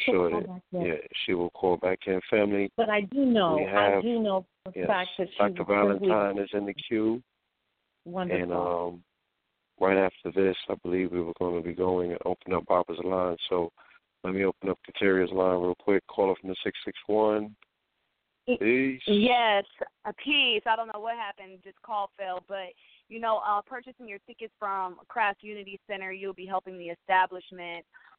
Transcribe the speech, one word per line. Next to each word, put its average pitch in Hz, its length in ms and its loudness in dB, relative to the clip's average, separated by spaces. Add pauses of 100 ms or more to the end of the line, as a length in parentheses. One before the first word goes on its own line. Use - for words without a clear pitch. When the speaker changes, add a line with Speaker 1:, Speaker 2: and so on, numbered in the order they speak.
Speaker 1:
she'll 247 100 4
Speaker 2:
sure 170 160 4
Speaker 1:
call 170 100 0
Speaker 2:
that, 175 80 -6
Speaker 1:
back 180 140 -12 (100)
in. 180 140 -4
Speaker 2:
yeah, 82 80 -2 (300)
she 95 100 0
will 87 160 0
call 92 260 2
back 92 300 0
in. 92 140 0 (100)
Family, 104 460 2
Speaker 1:
But 214 140 0
I 208 120 0
do 269 220 0
know, 196 320 4
Speaker 2:
we 151 100 0
Speaker 1:
I 202 240 4
Speaker 2:
have, 196 120 4
Speaker 1:
do 233 160 0
know 190 280 0 (180)
for 185 60 -14
a 180 80 -10
Speaker 2:
yes, 180 80 -2
Speaker 1:
fact 185 320 0
that 180 120 -4
she - 80 -8
Speaker 2:
Doctor 202 260 0
Speaker 1:
was 101 280 4
simply 135 160 0
Speaker 2:
Valentine 101 340 2
is 98 120 -6
in 101 120 -2
the 101 80 -4
queue. 113 480 0 (840)
Speaker 1:
Wonderful. 175 380 -2
Speaker 2:
And, 87 100 -4
um, 87 520 -2 (760)
right 95 180 6
after 92 340 0
this, 95 240 2 (140)
I 92 120 -4
believe 90 300 0
we 87 80 -2
were 85 180 -2
gonna 87 220 -2
be 85 140 -6
going 90 380 0
and 85 120 -8
open 92 300 -2
up 85 120 0
Barbara's 87 380 2
line. 90 320 0 (140)
So 87 200 0 (520)
let 92 100 -4
me 98 120 0
open 95 260 -2
up 90 80 -4 (100)
Kateria's 95 440 2
line 92 280 4
real 90 140 0
quick. - 320 0
Call 98 220 0
her 92 120 2
from 95 80 -12
the 92 160 -6
six 101 200 -6
six - 220 -10
one. 107 480 2 (920)
Speaker 3:
Y-, 247 120 0
Speaker 2:
Peace. 131 480 2
Speaker 3:
yes, 214 580 4 (420)
a 208 80 -6
peace. 269 520 0
I 220 100 0
don't 226 160 -6
know 208 80 -12
what 226 160 -6
happened. 202 480 -12
Just 190 180 -20
call 208 340 -6
fell. 185 300 -8
But, 190 260 -10 (360)
you 226 120 -12
know, 220 260 0
uh, 208 160 0
purchasing 254 460 -16
your 202 180 -12
tickets 233 320 -16
from 190 380 -6 (120)
Craft 208 340 -2
Unity 202 440 -14
Center, 190 260 -8
you'll 190 220 -8
be 185 120 -14
helping 185 320 -6
the 170 120 -10
establishment, 180 960 -2 (340)